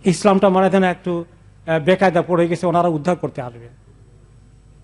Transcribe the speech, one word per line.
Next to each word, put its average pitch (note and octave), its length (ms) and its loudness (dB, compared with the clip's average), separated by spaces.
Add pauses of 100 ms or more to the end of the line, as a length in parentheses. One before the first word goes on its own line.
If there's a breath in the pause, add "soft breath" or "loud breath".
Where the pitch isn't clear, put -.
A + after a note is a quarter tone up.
ইসলামটা G3 440 2
মানে F#3+ 220 2
যেন F#3+ 140 2
একটু, F3 400 -4 (420)
আহ, D#3+ 120 -2
বেকায়দা F3 440 2
পড়ে E3+ 260 0
গেছে, E3+ 180 -4
ওনারা F3 220 0
উদ্ধার E3 280 -2
করতে C#3+ 260 -10
আসবেন। A#2 260 -16 (1160)